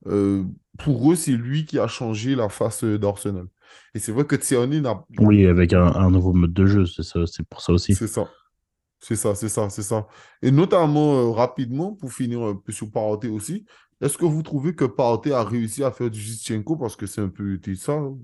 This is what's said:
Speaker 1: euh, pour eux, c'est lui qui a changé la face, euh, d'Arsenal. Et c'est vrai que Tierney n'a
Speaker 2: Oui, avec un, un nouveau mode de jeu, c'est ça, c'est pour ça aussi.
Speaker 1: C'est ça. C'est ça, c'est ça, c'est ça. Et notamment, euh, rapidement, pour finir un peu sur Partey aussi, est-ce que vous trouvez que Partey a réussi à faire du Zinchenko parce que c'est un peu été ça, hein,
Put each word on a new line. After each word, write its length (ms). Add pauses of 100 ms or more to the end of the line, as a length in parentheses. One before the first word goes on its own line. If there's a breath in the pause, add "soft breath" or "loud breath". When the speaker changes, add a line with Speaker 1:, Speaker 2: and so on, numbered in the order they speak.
Speaker 1:
euh, 380 (320)
pour 340
eux, 60
c'est 160
lui 320
qui 140
a 80
changé 480
la 120
face, 380
euh, 120
d'Arsenal. 500 (460 soft breath)
Et 60
c'est 140
vrai 100
que 140
Tierney 420
n'a 260 (140)
Speaker 2:
Oui, 260
avec 280
un, 220
un 140
nouveau 220
mode 220
de 120
jeu, 200
c'est 180
ça, 240
c'est 180
pour 160
ça 120
aussi. 200
Speaker 1:
C'est 140
ça. 220 (680)
C'est 180
ça, 180
c'est 140
ça, 200
c'est 140
ça. 240 (340 soft breath)
Et 100
notamment, 640
euh, 160
rapidement, 600
pour 220
finir 300
un 120
peu 160
sur 180
Partey 380
aussi, 380 (340 soft breath)
est-ce 180
que 80
vous 180
trouvez 320
que 100
Partey 480
a 100
réussi 400
à 80
faire 180
du 120
Zinchenko 560
parce 180
que 100
c'est 160
un 80
peu 260
été 200
ça, 180
hein, 300